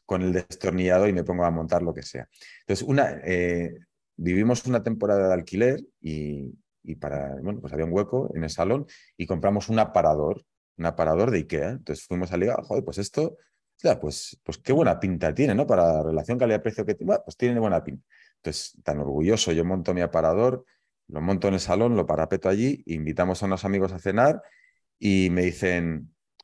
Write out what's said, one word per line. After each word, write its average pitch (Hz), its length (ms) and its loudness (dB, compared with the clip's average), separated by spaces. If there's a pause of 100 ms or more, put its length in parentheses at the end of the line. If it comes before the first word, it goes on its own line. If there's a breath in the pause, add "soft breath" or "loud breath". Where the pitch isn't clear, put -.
con 92 160 -4
el 92 140 0
destornillador 90 760 2
y 98 60 2
me 87 100 -2
pongo 90 220 0
a 85 40 2
montar 82 320 0
lo 82 120 -4
que 69 80 -12
sea. 64 260 -14 (380 loud breath)
Entonces, - 200 -2
una, 123 380 0
eh, 87 500 0 (440)
vivimos 104 480 0
una 123 160 0
temporada 104 460 0
de 92 40 4
alquiler 98 480 0 (220)
y, 73 500 -8 (300)
y - 140 -12
para, 71 460 -6
bueno, 101 200 -6
pues 73 100 -12
había 78 140 -2
un 85 80 -2
hueco 113 400 -2
en 80 100 -4
el 78 60 -6
salón 117 340 0 (320 loud breath)
y 87 80 -6
compramos 98 460 0
un 110 80 2
aparador, 78 640 2 (320)
un 85 80 -6
aparador 82 460 2
de 101 80 2
ikea. 78 320 -4
Entonces - 340 -10
fuimos 90 260 -4
a 90 60 -4
Liga, 98 260 0
"Joder, - 220 -2
pues 87 140 -10
esto, 156 400 -4 (360 soft breath)
hostia, - 240 2
pues, - 440 -10
pues - 160 -8
qué - 160 0
buena 131 260 4
pinta 85 340 0
tiene, 131 200 2
¿no? 135 120 2
Para 85 280 4
la 78 80 0
relación 80 360 -2
calidad-precio 113 460 0
que 107 100 0
tiene, - 120 -10
bueno, 98 180 0
pues - 140 -18
tiene 123 200 0
buena 98 240 2
pinta". 69 220 -14 (380 soft breath)
Entonces, - 400 -8
tan 76 180 -2
orgulloso, 80 520 0
yo 82 140 2
monto 92 260 -2
mi 90 80 0
aparador, 87 640 2 (440)
lo 76 120 -8
monto 92 280 0
en 95 60 2
el 92 60 0
salón, 113 340 2
lo 90 120 2
parapeto 80 420 0
allí, 110 380 0
invitamos 82 560 -2
a 101 40 -2
unos 95 200 -2
amigos 95 260 0
a 90 60 -10
cenar 110 420 2 (580 soft breath)
y 95 320 4
me 90 120 2
dicen, 87 720 -2 (300)